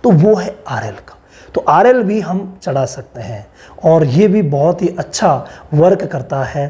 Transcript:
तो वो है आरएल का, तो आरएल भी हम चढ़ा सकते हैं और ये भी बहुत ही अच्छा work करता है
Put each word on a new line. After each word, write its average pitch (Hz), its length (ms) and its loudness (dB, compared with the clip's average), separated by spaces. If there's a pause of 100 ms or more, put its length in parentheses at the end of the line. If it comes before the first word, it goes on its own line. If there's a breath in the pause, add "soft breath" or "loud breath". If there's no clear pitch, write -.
तो 240 80 4
वो 190 240 6
है 180 200 -6 (120)
आरएल - 300 -8
का, - 200 -20 (380 loud breath)
तो 156 60 -2
आरएल 233 420 4
भी 208 160 -2
हम 185 420 -8
चढ़ा 135 240 -4
सकते - 360 -16
हैं 110 240 -12 (380 loud breath)
और 160 220 4
ये 156 220 4
भी 208 160 2
बहुत 151 380 0
ही 175 80 -2
अच्छा - 440 -2 (400 loud breath)
work 175 300 2
करता 135 400 -6
है 143 260 -6